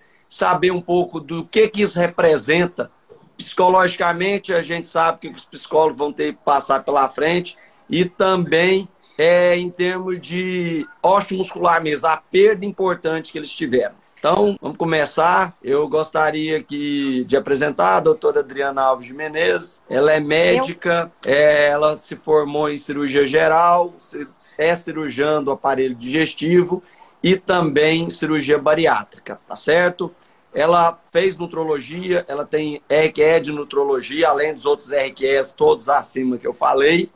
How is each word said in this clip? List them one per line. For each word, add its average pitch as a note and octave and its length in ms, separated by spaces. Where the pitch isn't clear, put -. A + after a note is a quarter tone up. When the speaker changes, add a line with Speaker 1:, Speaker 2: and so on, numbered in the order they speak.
Speaker 1:
saber F3+ 440
um F3+ 100
pouco F3 360
do D#3+ 280
que, A3 200
que G#3 140
isso F#3+ 180
representa. E3 920
Psicologicamente, F#3 1120
a E3+ 80
gente E3+ 260
sabe E3 340
que D#3+ 80
os - 180
psicólogos D#3 500
vão D3 160
ter D3+ 220
que - 100
passar C#3+ 400
pela C#3 240
frente E3+ 480
e E3 160
também, F#3 840
é, F3 380
em F3+ 140
termos F#3 500
de E3+ 680
osteomuscular F#3 800
mesmo, D3+ 240
a D#3+ 120
perda G3+ 480
importante E3+ 680
que D#3+ 60
eles D3 120
tiveram. B2+ 440
Então, G3 420
vamos - 160
começar. E3 840
Eu C#3+ 260
gostaria D#3 720
que, C#3+ 640
de G#2+ 100
apresentar D3 640
a F3 40
doutora D3+ 400
Adriana C3+ 420
Alves B2+ 240
de B2+ 80
Menezes. D#3+ 760
Ela C#3+ 240
é D#3 80
médica, E3+ 920
Speaker 2:
Eu? - 80
Speaker 1:
é, D3 360
ela D3+ 280
se - 200
formou D3+ 520
em D3 80
cirurgia C#3+ 500
geral, E3 720
ci-, D3 300
é D#3+ 160
cirurgiã D3+ 680
do C3+ 80
aparelho C3 440
digestivo D#3+ 880
e F3+ 140
também E3 760
cirurgia D3+ 480
bariátrica, C#3+ 920
tá G2 80
certo? F3 560
Ela E3 440
fez F3+ 240
nutrologia, D#3+ 920
ela C#3 200
tem D3+ 420
R D#3 240
Q D3 100
E E3 180
de D3+ 120
nutrologia, C#3 800
além D3 240
dos B2 100
outros C#3 260
R C3+ 200
Q C3 160
Es C3+ 260
todos D3+ 380
acima C3 480
que B2 80
eu B2 80
falei. C#3+ 600